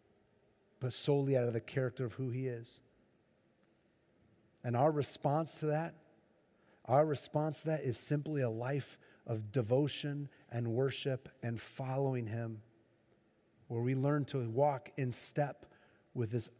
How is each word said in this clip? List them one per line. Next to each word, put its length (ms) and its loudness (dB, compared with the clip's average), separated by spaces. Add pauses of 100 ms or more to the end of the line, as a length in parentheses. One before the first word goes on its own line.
(800)
but 120 -4
solely 460 2
out 60 4
of 100 0
the 80 -2
character 420 -2
of 100 -4
who 180 -4
he 160 -4
is. 320 -10 (1800)
And 120 0
our 160 6
response 680 0
to 80 -2
that, 260 -2 (920)
our 200 6
response 560 0
to 60 -8
that 160 0
is 140 0
simply 440 0
a 80 2
life 480 -4 (280)
of 280 -4
devotion 760 0 (240)
and 160 -2
worship 640 -2 (120)
and 200 -4
following 680 -2
him, 340 -6 (1080)
where 120 0
we 140 2
learn 300 4
to 140 -2 (100)
walk 480 2
in 160 0
step 540 -4 (460)
with 180 -2
this 180 -2 (100)